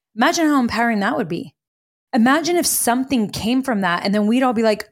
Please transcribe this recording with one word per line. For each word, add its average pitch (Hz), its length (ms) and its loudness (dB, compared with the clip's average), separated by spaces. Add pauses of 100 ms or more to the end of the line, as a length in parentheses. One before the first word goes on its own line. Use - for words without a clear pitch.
(140)
Imagine 311 320 2
how 294 140 2
empowering 226 400 0
that 202 160 -2
would 160 120 -4
be. - 260 -8 (600)
Imagine 285 420 2
if 330 80 2
something 247 640 0
came 254 340 -2
from 214 200 -2
that 180 200 0
and 202 120 0
then 208 120 2
we'd 240 160 2
all 254 120 0
be 226 80 0
like, 214 300 0